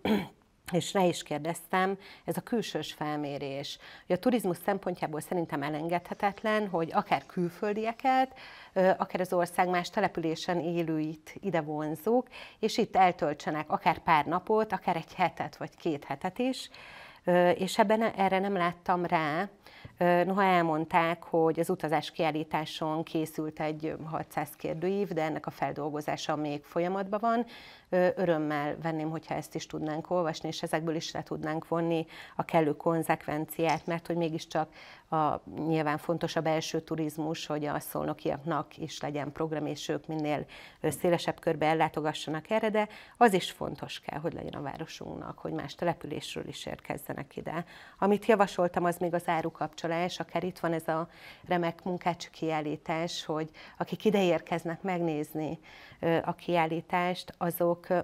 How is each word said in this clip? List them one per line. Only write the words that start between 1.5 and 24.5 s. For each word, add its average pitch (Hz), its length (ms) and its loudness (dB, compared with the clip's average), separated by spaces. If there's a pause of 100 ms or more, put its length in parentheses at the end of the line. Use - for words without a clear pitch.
ez 165 120 -4
a 180 40 -2
külsős 190 520 -2
felmérés. 143 840 -6 (260)
Ugye 180 120 0
a 175 40 2
turizmus 196 460 2
szempontjából 175 540 -2
szerintem 160 440 -2
elengedhetetlen, 185 1040 -2
hogy 170 260 0
akár - 320 0
külföldieket, 220 1120 0 (340)
ö, 185 240 6
akár - 240 -2
az 185 120 -2
ország 180 360 2
más 175 200 0
településen 175 720 0
élőit 160 800 -2
ide 175 220 0
vonzuk, 156 640 0 (320)
és - 180 0
itt 202 180 2
eltöltsenek 160 760 2
akár 180 280 2
pár 151 260 6
napot, 214 480 2
akár 185 220 0
egy 160 180 -6
hetet - 440 -2
vagy - 180 -10
két 151 280 -2
hetet 180 360 -4
is. 254 300 -2 (540)
Ö, 175 260 6
és - 280 0
ebben 220 220 6
ne-, 226 160 2
erre 190 240 4
nem 196 140 0
láttam 175 520 0
rá. 165 440 0 (480)
Ö, 175 260 6
noha 190 200 4
elmondták, 165 800 4
hogy 160 360 4
az 170 100 2
utazáskiállításon 156 1300 0
készült 156 560 -4
egy 156 360 -4 (100)
hatszáz 151 500 -4